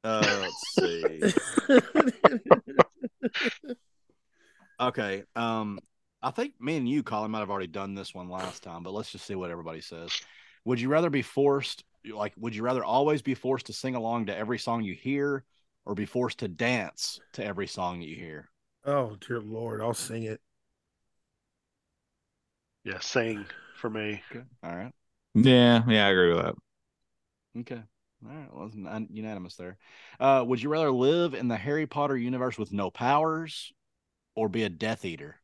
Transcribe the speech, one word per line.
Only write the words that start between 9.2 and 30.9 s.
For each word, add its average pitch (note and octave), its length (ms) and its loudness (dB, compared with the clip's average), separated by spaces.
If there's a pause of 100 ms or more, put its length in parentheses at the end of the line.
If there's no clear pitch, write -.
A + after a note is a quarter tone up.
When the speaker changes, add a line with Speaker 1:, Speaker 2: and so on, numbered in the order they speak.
Speaker 1:
see G2+ 80 -8
what F#2 160 -6
everybody E2 320 -12
says. E2 280 -14 (540)
Would A#2+ 160 0
you B2+ 80 -2
rather D#3+ 220 4
be C#3 100 2
forced, C#3 640 0 (260)
like, G#2 280 -6
would A2 160 -6
you G#2+ 80 -6
rather B2 200 0
always C#3 380 2
be C3+ 140 -2
forced B2+ 320 -2
to - 80 -12
sing C3 200 -6
along A2+ 320 -2
to G2 100 -4
every A2 220 -4
song A#2 240 -2
you F#2+ 120 -6
hear C#3 500 -2 (400)
or G2+ 100 -6
be G#2 120 -2
forced B2 320 -4
to A2 100 -6
dance A2+ 720 -4 (140)
to G2+ 100 -8
every G2 220 -4
song F2+ 340 -6
that D#2+ 80 -12
you - 80 -12
hear? D#2 320 -14 (380)
Speaker 2:
Oh, B2+ 340 -2
dear A#2+ 200 -6
Lord, A2 420 -8
I'll A#2 100 0
sing A2+ 300 -6
it. A2 180 -8 (2500)
Speaker 3:
Yeah, F#2+ 160 -8
sing A2+ 440 -2 (320)
for A#2 140 -6
me. G#2+ 400 -6
Speaker 1:
Okay. A#2+ 140 -14 (200)
All E2+ 100 -8
right. G2+ 180 -10 (420)
Speaker 4:
Yeah, A#2+ 520 8
yeah, G#2+ 200 6
I G2+ 40 6
agree F2+ 240 8
with F2 80 2
that. - 120 -2 (1040)
Speaker 1:
Okay. A#2 220 -12 (440)
All B2+ 80 -18
right. D#3 160 -18
Well, D#2 160 -14
it's G#2+ 100 -16
un-, G#2 340 -8
unanimous G#2 460 -10
there. F2+ 200 -12 (420)
Uh, C3+ 280 6
would B2 160 0
you D3 80 -4
rather D#3 200 2